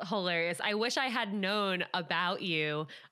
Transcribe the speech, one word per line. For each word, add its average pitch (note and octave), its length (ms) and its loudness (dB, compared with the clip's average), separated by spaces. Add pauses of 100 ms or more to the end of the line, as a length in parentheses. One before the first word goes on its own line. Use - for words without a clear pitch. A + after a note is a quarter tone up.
(100)
hilarious. F3 520 0
I G#3 120 2
wish A#3 240 0
I C4+ 80 2
had A3+ 260 -2
known G3 600 2
about F3 480 0
you D#3 440 0 (240)